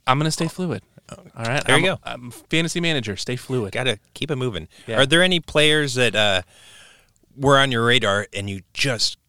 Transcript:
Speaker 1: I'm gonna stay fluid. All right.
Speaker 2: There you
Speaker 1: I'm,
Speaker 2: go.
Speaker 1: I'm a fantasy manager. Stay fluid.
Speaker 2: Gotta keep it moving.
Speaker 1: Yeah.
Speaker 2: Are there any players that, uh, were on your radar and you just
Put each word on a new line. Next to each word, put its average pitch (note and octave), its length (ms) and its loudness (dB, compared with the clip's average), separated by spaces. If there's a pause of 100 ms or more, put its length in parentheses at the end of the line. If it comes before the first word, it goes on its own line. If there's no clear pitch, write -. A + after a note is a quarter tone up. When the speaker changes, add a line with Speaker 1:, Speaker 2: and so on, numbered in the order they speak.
Speaker 1:
I'm B2+ 140 2
gonna D#3 120 -2
stay E3 180 -4
fluid. E3 340 -6 (260)
All - 360 -16
right. B2+ 200 -2
Speaker 2:
There C3+ 140 4
you F#3 100 0
Speaker 1:
I'm, F3+ 60 -2
Speaker 2:
go. - 80 -10
Speaker 1:
I'm A#2+ 240 -12
a A#2 40 -16
fantasy E3 500 -4
manager. C3 340 -2
Stay A#2+ 220 -6
fluid. A#2 360 -4
Speaker 2:
Gotta A#2+ 260 -2 (140)
keep - 180 -8
it C#3+ 40 -4
moving. A2+ 320 -6 (180)
Speaker 1:
Yeah. A2+ 160 -6
Speaker 2:
Are C3+ 40 6
there E3 180 4
any F#3 160 2
players D3+ 560 2
that, B2 200 2
uh, G#2 260 2 (960)
were C#3 200 6
on C3+ 140 4
your A#2 140 2
radar G#2+ 480 4
and G2 160 -6
you G2 120 -8 (120)
just - 440 -2 (120)